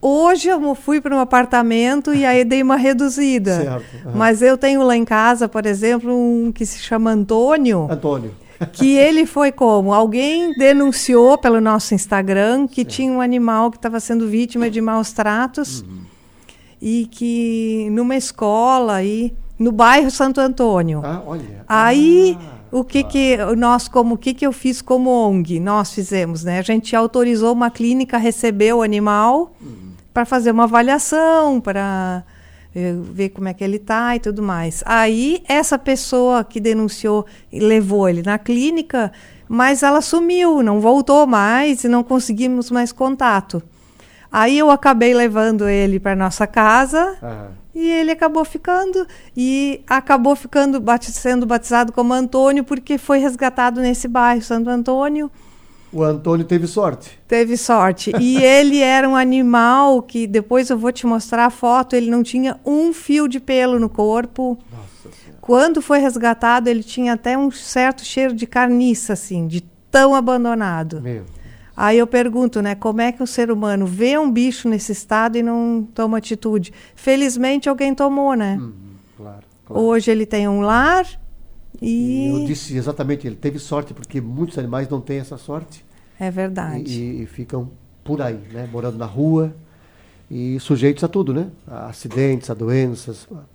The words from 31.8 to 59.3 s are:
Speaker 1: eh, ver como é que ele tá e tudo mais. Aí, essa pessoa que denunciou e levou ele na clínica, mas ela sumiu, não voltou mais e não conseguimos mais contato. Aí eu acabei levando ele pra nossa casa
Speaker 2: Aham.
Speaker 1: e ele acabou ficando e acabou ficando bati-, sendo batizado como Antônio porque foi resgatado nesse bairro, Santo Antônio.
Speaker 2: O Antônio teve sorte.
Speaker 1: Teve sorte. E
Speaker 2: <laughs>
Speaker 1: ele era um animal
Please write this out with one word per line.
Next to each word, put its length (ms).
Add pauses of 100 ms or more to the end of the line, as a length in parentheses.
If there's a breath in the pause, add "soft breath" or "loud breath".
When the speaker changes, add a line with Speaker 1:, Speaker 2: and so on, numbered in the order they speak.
Speaker 1:
eh, 200 (180)
ver 160
como 200
é 40
que 100
ele 160
tá 380
e 20
tudo 240
mais. 440
Aí, 600
essa 320
pessoa 640
que 160
denunciou 680 (260 loud breath)
e 80
levou 480
ele 140
na 160
clínica, 720 (340 loud breath)
mas 360
ela 180
sumiu, 600
não 180
voltou 460
mais 580
e 40
não 140
conseguimos 680
mais 220
contato. 680 (720 soft breath)
Aí 260
eu 120
acabei 420
levando 560
ele 320
pra 160
nossa 300
casa 760
Speaker 2:
Aham. 280 (240)
Speaker 1:
e 160
ele 200
acabou 360
ficando 600 (300 loud breath)
e 500
acabou 480
ficando 460
bati-, 320
sendo 320
batizado 480
como 220
Antônio 500
porque 320
foi 220
resgatado 640
nesse 260
bairro, 320
Santo 300
Antônio. 600 (640 soft breath)
Speaker 2:
O 100
Antônio 420
teve 220
sorte. 600
Speaker 1:
Teve 300
sorte. 640
E 160
Speaker 2:
<laughs> 60
Speaker 1:
ele 380
era 280
um 80
animal 880